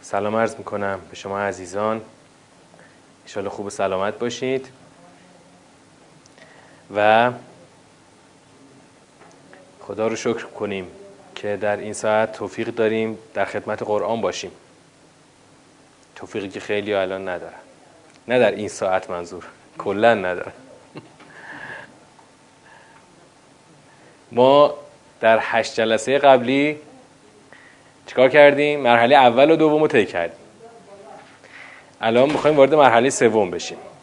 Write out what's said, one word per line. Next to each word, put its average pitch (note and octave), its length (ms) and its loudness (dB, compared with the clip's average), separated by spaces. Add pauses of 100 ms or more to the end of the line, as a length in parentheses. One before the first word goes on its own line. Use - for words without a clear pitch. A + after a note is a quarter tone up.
سلام G#2 340 -4
عرض A2+ 220 -2
می‌کنم G2 520 -8
به - 60 -20
شما G2 240 -8
عزیزان. G2+ 640 -6 (1200)
انشالله G2 280 -8
خوب G2+ 160 -12
و G2+ 40 -10
سلامت G2 500 -4
باشید B2+ 480 -6 (2250)
و A2 360 4 (2500)
خدا G#2 280 -6
رو A2+ 80 -4
شکر A#2 300 -4
کنیم G2 420 -8 (480)
که G#2 260 -6
در G#2 160 -2
این G#2 160 -10
ساعت A2 400 -2
توفیق A2+ 340 -10
داریم A2 500 -2 (160)
در G2 120 -4
خدمت G#2+ 380 -8
قرآن G#2+ 380 -4
باشیم. - 300 -6 (1600)
توفیقی G2+ 340 -10
که G2 100 -12
خیلی G#2 340 -6
الان F#2+ 340 -4
ندارن، E2+ 320 -12 (680)
نه B2 120 0
در A2 120 4
این G2+ 160 -6
ساعت، F#2 420 -4
منظور F2 360 -12 (320)
کلاً G#2+ 360 2
ندارن. F#2 400 -4 (3750)
ما C3+ 420 6 (460)
در A2+ 220 4
هشت - 340 -4
جلسه A2+ 420 0
قبلی C#3 640 2 (1300)
چیکار B2+ 220 4
کردیم؟ D3 500 6
مرحله A#2+ 380 4
اول C3 340 6
و E3 40 6
دوم D#3 260 4
رو D3+ 60 2
طی A2+ 180 2
کردیم. E2+ 320 -6 (1600)
الان A#2+ 300 2
می‌خوایم D3 260 2
وارد C3+ 160 6
مرحله B2+ 360 6
سوم A2 420 2
بشیم. - 260 -10 (260)